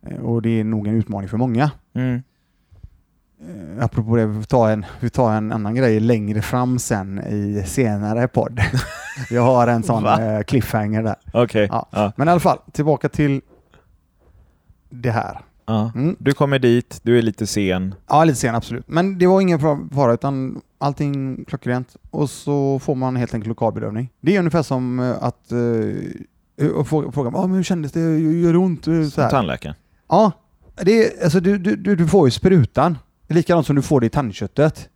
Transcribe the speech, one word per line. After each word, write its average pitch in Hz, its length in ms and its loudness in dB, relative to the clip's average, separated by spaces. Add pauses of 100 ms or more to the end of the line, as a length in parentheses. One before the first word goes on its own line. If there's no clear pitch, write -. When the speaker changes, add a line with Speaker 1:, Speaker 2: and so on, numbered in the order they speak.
Speaker 1:
Eh, - 100 -12
och 117 260 -2
det 113 180 0
är 107 40 -2
nog 107 220 -2
en 107 80 0
utmaning 101 340 -2
för 107 80 -6
många. 127 340 0 (240)
Speaker 2:
Mm. 127 280 -4 (1600)
Speaker 1:
Eh, 131 60 -2
apropå 113 320 0
det, 113 100 2
vi 107 180 -4
tar 113 260 2
en, 107 160 -2 (140)
vi 117 100 -2
tar 117 220 0
en 110 200 -2
annan 110 220 -4
grej 117 260 4
längre 107 420 0
fram 123 360 -2
sen 98 400 -4 (100)
i 104 380 -2
senare 110 640 -2
podd. 120 320 -2 (340)
<laughs> - 360 -14
Jag 120 120 2
har 123 240 6
en 117 160 2
sån, 113 200 0
Speaker 2:
Va? 110 200 2 (140)
Speaker 1:
eh, 104 60 -2
cliffhanger 107 600 -2
där. 110 140 -2 (160)
Speaker 2:
Okej. 113 400 2
Speaker 1:
Ja. 113 180 -4
Speaker 2:
Ja. 104 260 0
Speaker 1:
Men 143 120 0
i - 20 4
alla 175 100 4
fall, 175 180 2 (140)
tillbaka 147 360 0
till 139 320 0 (1500)
det 120 200 -4
här. 104 300 -4 (260)
Speaker 2:
Ja. 110 280 -2
Speaker 1:
Mm. 147 240 0
Speaker 2:
Du 143 140 0
kommer 139 260 2
dit, 120 440 0
du 120 160 4
är 117 40 4
lite 110 240 -2
sen. 95 480 -2 (140)
Speaker 1:
Ja, 156 160 4
lite 151 140 2
sen, 117 160 -2
absolut. 117 340 -6
Men 185 300 -2
det 180 80 4
var 190 140 6
ingen 180 180 2
fa-, 147 360 -2
fara, 135 200 4
utan 135 460 -6 (180)
allting 139 680 -4
klockrent. 123 520 -6 (140)
Och 147 200 -2
så 139 480 -2
får 135 160 -4
man 127 220 -2
helt 120 180 -4
enkelt 110 140 -6
lokalbedövning. 110 640 -4 (100)
Det 170 140 2
är 202 40 2
ungefär 170 240 0
som, 127 380 -2
eh, 127 100 -2 (140)
att, - 280 -6 (1040)
eh, 143 100 0
och 156 200 0
frå-, 139 240 -2
fråga, 127 260 -2
ah, 190 80 0
men 185 100 0
hur 190 60 0
kändes 165 300 -4
det? 165 80 -2 (180)
Gör 165 340 2
det 170 60 4
ont? 185 300 0
Eh, 165 140 2
så 151 80 -2
Speaker 2:
Som 151 120 0
Speaker 1:
här. 117 80 2
Speaker 2:
tandläkaren. 78 440 -2 (340)
Speaker 1:
Ja. 202 240 4 (500)
Det 220 220 6 (140)
är, - 60 -4
alltså, 175 160 4
du, 196 180 2
du, 190 180 0
du, 196 200 0
du 165 120 2
får 175 180 6
ju 123 40 6
sprutan. 160 680 4 (280)
Det - 60 -6
är 156 40 2
likadant 170 300 2
som 143 100 2
du 135 60 2
får 143 180 2
det 117 60 0
i 110 40 2
tandköttet. 135 840 -2